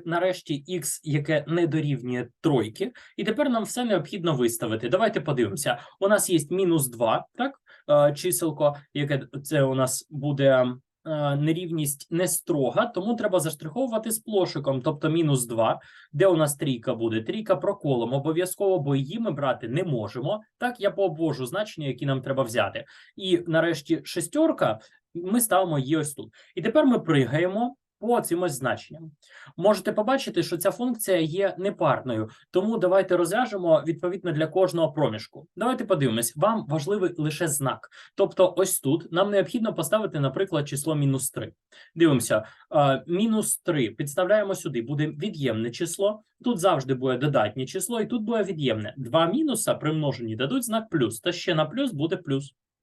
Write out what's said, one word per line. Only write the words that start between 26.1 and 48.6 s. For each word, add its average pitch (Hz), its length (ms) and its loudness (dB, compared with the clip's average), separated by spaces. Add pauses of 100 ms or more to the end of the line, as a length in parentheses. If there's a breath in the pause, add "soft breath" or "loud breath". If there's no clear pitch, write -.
тут. - 180 -16 (220 soft breath)
І 170 80 -6
тепер 285 240 4
ми 240 120 4
пригаємо 170 800 0 (220)
по 226 220 2
цим 170 220 0
ось 175 100 0
значенням. 151 580 -6 (460 loud breath)
Можете 196 360 2
побачити, 214 500 0
що 170 140 -4
ця 185 140 0
функція 220 500 0
є 175 380 0
непарною, 127 720 0 (220 loud breath)
тому 214 280 2
давайте 180 380 4
розв'яжемо 175 720 2
відповідно 180 460 -4
для 156 140 0
кожного 175 460 2
проміжку. - 640 -4
Давайте 240 280 -2
подивимось, 135 520 0
вам 202 320 2
важливий 170 480 0
лише 151 320 -2
знак. 131 400 -4 (260 loud breath)
Тобто 185 420 4
ось 190 240 2
тут 143 320 0
нам 196 180 2
необхідно 202 440 0
поставити, 175 460 -2
наприклад, 160 480 -2
число 156 260 -2
мінус 135 360 0
три. - 220 -10 (420 loud breath)
Дивимося, 131 500 4 (300 loud breath)
е, 139 320 4
мінус 214 520 0
три 147 320 0
підставляємо 190 640 0
сюди, - 280 -6
буде 147 240 -2
від'ємне 139 640 -4
число, 196 520 -2 (220)
тут 233 140 0
завжди 147 360 2
буде 127 240 0
додатнє 127 480 0
число, 208 340 -4
і 214 60 -2
тут 226 160 -4
буде 214 200 0
від'ємне. 139 540 -4